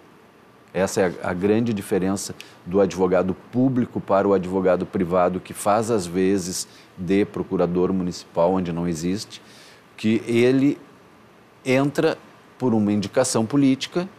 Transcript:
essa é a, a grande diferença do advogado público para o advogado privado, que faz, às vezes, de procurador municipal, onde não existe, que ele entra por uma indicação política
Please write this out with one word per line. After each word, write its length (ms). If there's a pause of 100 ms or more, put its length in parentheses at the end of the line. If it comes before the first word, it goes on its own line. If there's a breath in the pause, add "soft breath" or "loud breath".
(720)
essa 280
é 200
a, 80
a 40
grande 400
diferença 600 (320 loud breath)
do 140
advogado 560 (160)
público 480
para 280
o 60
advogado 520
privado, 540
que 140
faz, 380
às 160
vezes, 600 (300 loud breath)
de 280
procurador 680
municipal, 600
onde 180
não 160
existe, 540 (540 loud breath)
que 300
ele 540 (840)
entra 540 (400)
por 160
uma 180
indicação 540
política 720